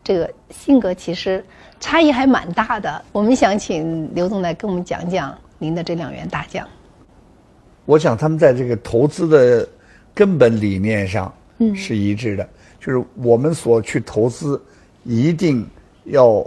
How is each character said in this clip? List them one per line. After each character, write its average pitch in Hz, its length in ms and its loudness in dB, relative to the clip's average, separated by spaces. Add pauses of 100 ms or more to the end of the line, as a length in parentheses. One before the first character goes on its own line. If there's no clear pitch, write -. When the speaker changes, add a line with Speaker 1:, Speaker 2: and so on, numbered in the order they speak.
Speaker 1:
这 196 160 0
个 165 100 -2 (220)
性 277 300 2
格 190 120 -2
其 175 220 -8
实 190 300 -4 (340)
差 - 220 0
异 302 100 6
还 262 160 0
蛮 202 280 2
大 220 260 -4
的。 156 200 -8 (120)
我 208 100 -2
们 240 140 4
想 196 200 2
请 165 600 -6
刘 175 120 -2
总 202 140 -4
来 170 100 -4
跟 185 160 -8
我 190 60 -4
们 180 100 -4
讲 175 240 -8
讲 175 240 -4 (260)
您 160 180 -4
的 170 80 -6
这 170 100 -6
两 160 180 -8
员 147 160 -12
大 - 200 -8
将。 - 180 -12 (1160)
Speaker 2:
我 143 120 6
想 147 200 2
他 151 120 -2
们 160 80 -2
在 151 160 6
这 127 120 -4
个 123 140 -2
投 117 280 0
资 165 220 -2
的 123 400 4 (440)
根 196 240 2
本 117 240 4
理 101 160 0
念 101 300 -2
上 95 260 -6 (260)
Speaker 1:
嗯。 214 180 0
Speaker 2:
是 190 200 -6
一 101 160 0
致 107 220 -6
的， 98 140 -8 (320)
就 143 120 -6
是 127 120 -2 (120)
我 117 200 2
们 147 180 0
所 117 260 2
去 120 200 -4
投 113 280 0
资， 139 320 -6 (440)
一 123 280 0
定 151 320 -2 (400)
要 120 420 4